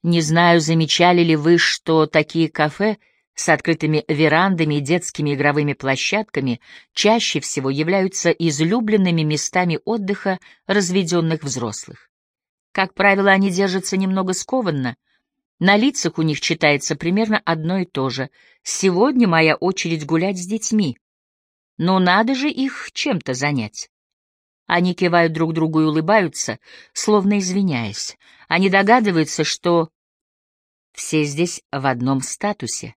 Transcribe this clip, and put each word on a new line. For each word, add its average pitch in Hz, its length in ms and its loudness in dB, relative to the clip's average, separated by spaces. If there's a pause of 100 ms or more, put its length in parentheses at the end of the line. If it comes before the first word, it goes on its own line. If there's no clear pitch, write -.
Не 170 180 2
знаю, 170 380 4
замечали 165 640 4
ли 165 120 4
вы, 160 220 4
что 160 480 0
такие 156 440 0
кафе — 190 480 -2 (360)
с - 140 -6
открытыми 156 600 0
верандами 160 680 2
и 147 60 -2
детскими 147 520 -2
игровыми 147 380 0
площадками 135 880 -4 (340)
чаще 214 460 2
всего 135 300 -4
являются 180 600 -2
излюбленными 170 920 0
местами 156 640 -2
отдыха 196 520 -4 (300)
разведенных 175 760 0
взрослых. 120 680 -10 (640)
Как 190 200 -2
правило, 196 380 4
они 196 180 4
держатся 185 460 -2
немного 190 380 -2
скованно. 156 600 -4 (640)
На 196 180 4
лицах 214 420 0
у 160 40 0
них 156 180 -2
читается 151 540 0
примерно 208 500 -2
одно 165 340 -2
и 180 60 -2
то 135 240 -4
же: 127 200 -6 (340)
«Сегодня 214 680 2
моя 160 260 4
очередь 165 500 -4
гулять 170 320 -2
с 175 80 -10
детьми. 208 520 -2 (800)
Но 185 220 2
надо 202 360 2
же 269 140 -2
их - 420 -6
чем-то 185 420 -4
занять». 131 560 -4 (800)
Они 175 260 2
кивают 170 380 2
друг 160 220 -2
другу 160 280 0
и 156 40 2
улыбаются, 160 720 0 (340)
словно 208 460 2
извиняясь. 180 800 -4 (320)
Они 185 200 2
догадываются, 196 760 2
что 170 440 0 (1040)
все - 300 -2
здесь 147 480 -4
в 139 160 -2
одном 131 340 0
статусе. - 800 -8